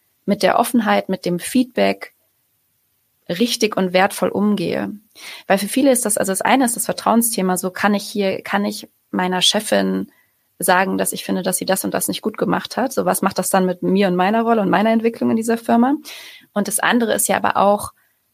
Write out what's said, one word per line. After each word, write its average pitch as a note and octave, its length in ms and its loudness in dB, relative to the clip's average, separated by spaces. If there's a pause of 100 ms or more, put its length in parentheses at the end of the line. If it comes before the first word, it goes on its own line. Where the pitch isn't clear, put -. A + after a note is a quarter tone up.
(260)
mit G3+ 180 -2
der - 160 4
Offenheit, G#3 500 0
mit F#3 160 -4
dem F3 140 -2
Feedback G3+ 760 -2 (1160)
richtig G#3+ 480 -2
und F#3 160 0
wertvoll F#3 360 2
umgehe. G3+ 640 0 (560)
Weil G3 100 4
für G3 100 -2
viele C4+ 240 4
ist A#3+ 140 2
das, G#3 120 -2
also G3 140 0
das F#3+ 100 -2
eine C4 240 4
ist A#3 100 0
das F3+ 100 -6
Vertrauensthema, F#3+ 720 0
so F#3 140 -4
kann G3+ 220 0
ich G3+ 100 -2
hier, G3 380 -2
kann G3+ 240 -2
ich G#3+ 240 -8 (220)
meiner F#3 300 -2
Chefin G3 720 0 (480)
sagen, F#3+ 380 2
dass F#3+ 160 -2
ich F#3+ 100 -8
finde, F#3+ 200 -2
dass F#3 140 -2
sie - 80 -6
das F#3+ 200 -2
und F#3+ 80 -4
das F#3 140 -2
nicht - 160 -6
gut G#3+ 140 -6
gemacht - 400 -2
hat. B3 160 -2
So, G3 120 -2
was F#3 160 0
macht F3 160 0
das F#3 140 -4
dann F#3 140 4
mit F3+ 180 -2
mir F#3+ 240 2
und F3+ 80 0
meiner G3 260 2
Rolle A3+ 200 2
und F#3 100 0
meiner G3 180 2
Entwicklung A3+ 400 0
in A#3+ 60 2
dieser A3+ 220 0
Firma? A#3 380 2 (580)
Und G#3 140 -2
das G3 120 -4
andere G#3+ 340 2
ist - 140 -2
ja G3 100 2
aber G3+ 200 0
auch, G3+ 360 2 (400)